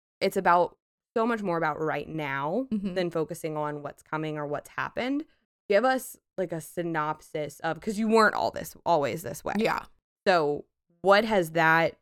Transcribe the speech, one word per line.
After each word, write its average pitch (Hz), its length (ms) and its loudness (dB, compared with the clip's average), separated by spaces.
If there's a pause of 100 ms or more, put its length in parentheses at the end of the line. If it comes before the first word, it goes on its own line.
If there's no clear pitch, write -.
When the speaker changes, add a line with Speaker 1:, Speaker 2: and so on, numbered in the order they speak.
(200)
Speaker 1:
It's 196 160 -2
about, 180 400 2 (400)
so 226 100 2
much 226 160 -2
more 175 140 -2
about 156 240 -2
right 147 280 -4
now 156 600 -4
Speaker 2:
Mm-hmm. 196 240 -4
Speaker 1:
than 180 160 -2
focusing 160 460 -4
on 147 260 -4
what's - 180 -14
coming 156 380 -6
or 147 80 -6
what's 147 240 -6
happened. 254 540 -4 (440)
Give 202 160 4
us, 262 320 -2 (220)
like, 180 140 -4
a 165 80 -6
synopsis 156 1000 -6
of, 160 200 -4
'cause 208 180 -4
you 226 80 0
weren't 220 300 6
all - 160 0
this, - 240 -10 (100)
always 147 380 0
this - 180 -10
way. - 160 -4
Speaker 2:
Yeah. - 280 -2 (380)
Speaker 1:
So 156 420 2 (360)
what 196 220 6
has 190 280 2
that 165 500 4